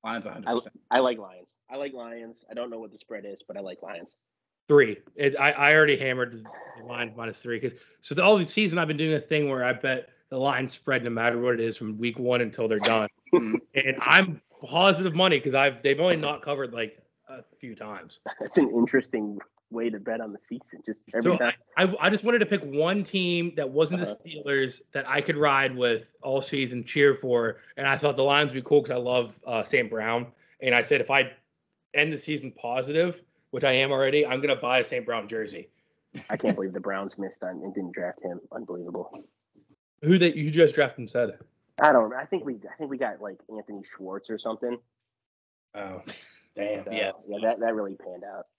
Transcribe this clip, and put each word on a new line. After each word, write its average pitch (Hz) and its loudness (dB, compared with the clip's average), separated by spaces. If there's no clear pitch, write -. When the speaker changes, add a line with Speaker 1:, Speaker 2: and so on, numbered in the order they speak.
Speaker 1:
Lions, 113 -6
a 98 -10
hundred - -10
Speaker 2:
I, 120 0
Speaker 1:
percent. - -6
Speaker 2:
I 123 4
like 123 2
Lions. 92 -20
I 127 -12
like 139 -8
Lions. 117 -16
I 113 -16
don't 120 -8
know 113 -10
what 110 -14
the 104 -20
spread 101 -14
is, 101 -14
but - -16
I 101 -10
like 92 -12
Lions. 85 -16
Speaker 3:
Three. 131 6
It, 143 0
I, 143 4
I 143 6
already 151 8
hammered 123 -4
the 113 -20
Lions 120 -8
minus 117 -10
three 117 -4
'cause, 123 -4
so - -10
the, 175 0
all 208 8
the 175 0
season 185 0
I've 160 0
been 151 -2
doing 156 0
a 143 0
thing 151 0
where 131 -2
I 127 2
bet 127 -4
the 131 -6
line 131 0
spread 131 -2
no 120 -4
matter 117 0
what 123 2
it 113 -2
is 113 -2
from 107 -8
week 117 -4
one 123 0
until 113 -2
they're 110 0
done. 110 2
Speaker 1:
Mm-hmm. 113 2
Speaker 3:
And 135 0
I'm 165 4
positive 180 4
money 170 4
'cause 135 -2
I've, 135 2
they've 143 2
only 175 4
not 147 -6
covered, 139 -6
like, 143 -6
a 131 -18
few 120 -14
times. 101 -16
Speaker 2:
<laughs> - -14
That's - 0
an 143 4
interesting 113 0
way 117 -4
to 107 -8
bet 110 -6
on 107 -10
the - -14
season. - -16
Just - -10
every 120 2
Speaker 3:
So 175 2
Speaker 2:
time. 120 2
Speaker 3:
I, 185 4
I 165 4
just 208 0
wanted 240 2
to 214 2
pick 196 0
one 160 0
team 175 -2
that 143 -2
wasn't 160 2
the 165 -4
Speaker 2:
Uh-huh. - -8
Speaker 3:
Steelers 139 -2
that 135 -8
I 139 0
could 147 -2
ride 135 4
with 117 0
all 135 0
season, 123 -4
cheer 143 4
for, 120 0
and 135 -4
I 139 2
thought 139 0
the 135 2
Lions 143 4
would 131 -6
be - -14
cool 143 6
'cause - -8
I 123 -2
love, 123 -2
uh, 113 -2
Saint 120 0
Brown. 113 -2
And 127 0
I 120 4
said 139 2
if - -4
I 135 2
end 156 0
the 143 -8
season 139 -8
positive, 143 -2
which 127 -4
I 135 4
am 135 2
already, 147 4
I'm 131 -2
gonna 139 0
buy 127 0
a 117 0
Saint 120 -6
Brown 113 -4
jersey. 110 -8
Speaker 2:
I - -2
can't 107 0
believe 95 -4
the 92 -8
Browns 98 -6
missed 95 -10
on 92 -8
and 95 -10
didn't 90 -8
draft 90 -8
him. 87 -8
Unbelievable. 87 -10
Speaker 3:
Who 175 6
they, 170 4
you 151 -2
just 156 8
drafted 139 2
and 117 -10
said? 120 -2
Speaker 2:
I 151 10
don't 113 6
know. 123 -8
I 139 -8
think 165 -4
we, 135 -4
I - -18
think 147 -8
we 131 -6
got, 113 -4
like, 98 -12
Anthony 104 -14
Schwartz 95 -12
or 107 -6
something. 120 -6
Speaker 3:
Oh, 95 -12
damn. 101 -6
Speaker 2:
So, 101 -10
Speaker 1:
Yes. 104 -4
Speaker 2:
yeah, 101 -8
that, 113 0
that 113 0
really 101 -6
panned 90 -16
out. 98 -14